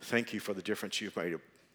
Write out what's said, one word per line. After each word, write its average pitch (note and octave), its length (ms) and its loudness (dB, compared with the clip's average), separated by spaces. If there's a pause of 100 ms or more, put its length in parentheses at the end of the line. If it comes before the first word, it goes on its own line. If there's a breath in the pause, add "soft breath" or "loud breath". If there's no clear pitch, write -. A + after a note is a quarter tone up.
thank A#2 320 2
you G#2+ 60 0
for G#2 140 -2
the F#2+ 80 -2
difference G2+ 400 0
you've G#2 160 -4
made F2 160 2 (420)